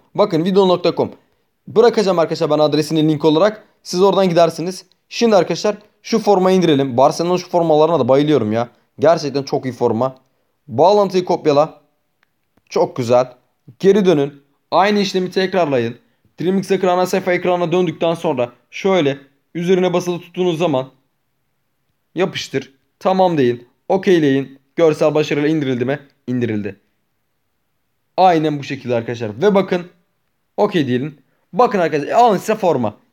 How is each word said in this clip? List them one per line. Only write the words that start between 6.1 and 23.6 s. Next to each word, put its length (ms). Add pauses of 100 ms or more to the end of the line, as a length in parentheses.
formayı 380
indirelim. 400
Barcelona'nın 400
şu 120
formalarına 500
da 80
bayılıyorum 440
ya. 180 (300)
Gerçekten 440
çok 220
iyi 80
forma. 420 (520)
Bağlantıyı 580
kopyala. 560 (880)
Çok 260
güzel. 380 (460)
Geri 260
dönün. 380 (280)
Aynı 280
işlemi 320
tekrarlayın. 640 (440)
Dreamlink 240
Soccer 220
ana 180
sayfa 280
ekranına 380
döndükten 420
sonra 380 (200)
şöyle 460 (380)
üzerine 380
basılı 260
tuttuğunuz 380
zaman 320 (1300)
yapıştır. 580 (260)
Tamam 380
deyin. 300 (220)